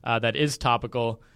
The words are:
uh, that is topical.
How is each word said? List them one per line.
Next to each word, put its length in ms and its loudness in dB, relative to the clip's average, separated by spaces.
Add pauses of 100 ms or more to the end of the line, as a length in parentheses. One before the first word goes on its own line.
uh, 160 0
that 160 0
is 240 0
topical. 600 0 (160)